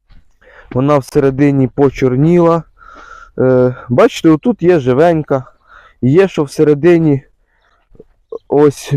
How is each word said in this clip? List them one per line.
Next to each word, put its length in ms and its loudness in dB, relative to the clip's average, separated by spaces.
вона 260 0
всередині 720 -2
почорніла. 920 0
Е, 380 0
бачите, 420 0
отут 320 -2
є 160 2
живенька, 680 -2
є, 260 2
що 140 -4
всередині 800 0
ось 480 -2